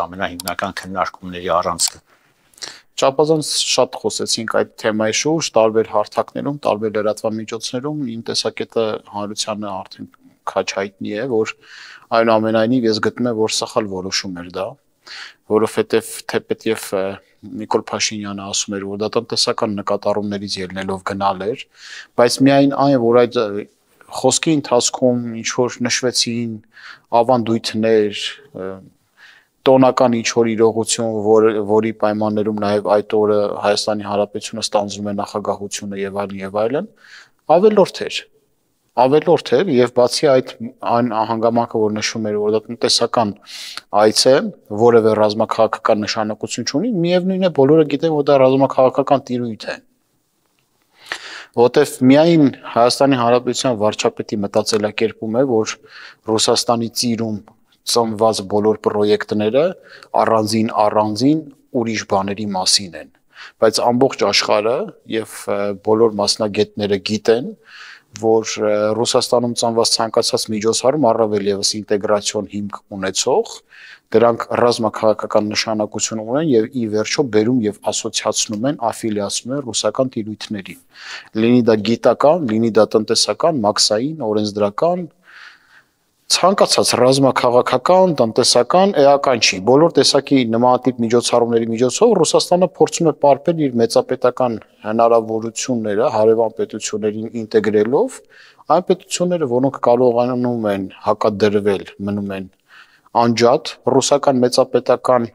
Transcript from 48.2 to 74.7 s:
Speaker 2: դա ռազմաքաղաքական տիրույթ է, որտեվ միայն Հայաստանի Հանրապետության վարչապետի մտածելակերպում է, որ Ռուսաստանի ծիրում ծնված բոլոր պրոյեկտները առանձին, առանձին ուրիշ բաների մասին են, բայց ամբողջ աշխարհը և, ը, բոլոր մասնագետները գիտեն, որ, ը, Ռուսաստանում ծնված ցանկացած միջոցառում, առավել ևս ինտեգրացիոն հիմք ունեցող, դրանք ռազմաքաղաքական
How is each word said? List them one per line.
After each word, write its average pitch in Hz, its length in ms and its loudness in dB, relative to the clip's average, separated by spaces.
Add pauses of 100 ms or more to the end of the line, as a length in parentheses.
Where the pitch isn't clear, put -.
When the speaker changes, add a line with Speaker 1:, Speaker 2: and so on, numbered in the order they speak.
Speaker 2:
դա 143 140 6
ռազմաքաղաքական 131 880 4
տիրույթ 120 340 -6
է, - 120 -8 (1900)
որտեվ 143 320 2 (160)
միայն 156 340 6 (300)
Հայաստանի 123 480 2
Հանրապետության 123 580 0
վարչապետի 107 640 -2
մտածելակերպում 107 960 -2
է, 143 40 2 (100)
որ 110 180 0 (560)
Ռուսաստանի 113 600 0 (120)
ծիրում 113 380 -4 (540)
ծնված 110 500 0 (100)
բոլոր 104 320 0
պրոյեկտները 104 760 0 (580)
առանձին, 110 480 2 (160)
առանձին 107 560 2 (400)
ուրիշ 110 320 -4
բաների 101 340 -2 (120)
մասին 90 420 -4
են, - 80 -20 (480)
բայց 113 320 2
ամբողջ 123 400 2
աշխարհը 107 480 0 (400)
և, 110 160 -6 (160)
ը, 104 100 -4 (300)
բոլոր 110 320 2
մասնագետները 101 880 -2
գիտեն, 113 400 0 (720)
որ, 110 300 0 (100)
ը, 107 120 0 (200)
Ռուսաստանում 120 640 0
ծնված 113 400 2
ցանկացած 113 460 0 (100)
միջոցառում, 113 560 0
առավել 107 400 2
ևս 98 300 -2
ինտեգրացիոն 104 720 -2
հիմք 101 240 -8 (160)
ունեցող, 101 600 -2 (580)
դրանք 117 320 4 (160)
ռազմաքաղաքական 110 880 0